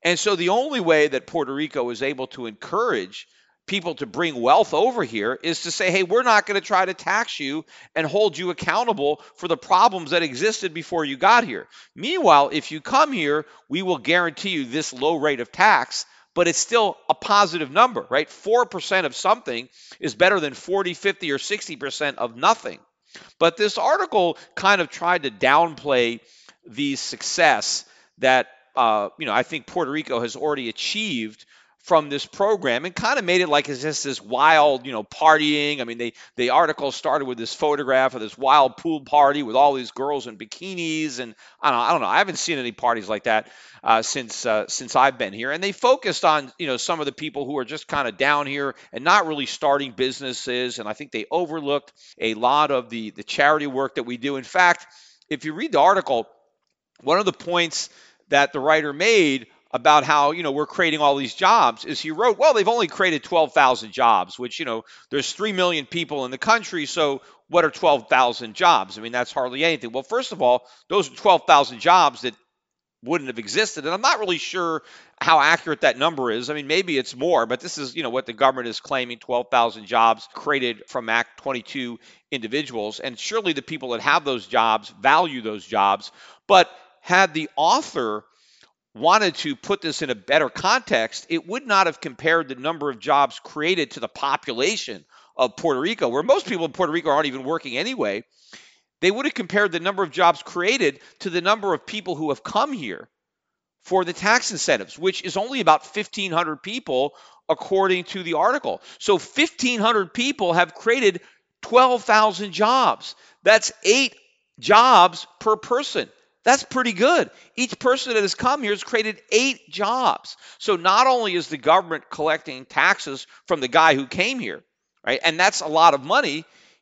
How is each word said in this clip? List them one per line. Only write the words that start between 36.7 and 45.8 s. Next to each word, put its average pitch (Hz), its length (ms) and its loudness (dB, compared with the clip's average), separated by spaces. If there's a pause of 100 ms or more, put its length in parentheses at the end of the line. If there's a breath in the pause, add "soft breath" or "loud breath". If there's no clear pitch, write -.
started 139 340 -2
with 123 120 -8
this 113 180 -10
photograph 131 580 0
of 123 80 -10
this 107 160 -12
wild 135 400 4
pool 156 240 -4
party 143 400 4
with 117 140 -4
all 143 180 6
these 127 180 -8
girls 135 360 -6
in 110 100 -16
bikinis. 156 840 -8
And 117 140 -10 (260 soft breath)
I 147 120 0
don't, 120 80 2
I 120 120 0
don't 165 100 2
know. 107 60 -2
I 120 120 2
haven't 190 180 -2
seen 156 220 -4
any 120 120 -6
parties 113 380 -2
like 107 140 -4
that, 110 260 0 (340 loud breath)
uh, 113 200 2
since, 120 420 -8
uh, 107 220 0
since - 280 -8
I've 131 220 4
been 104 160 -4
here. 117 180 -8
And 165 120 -6
they 196 80 -4
focused 247 520 0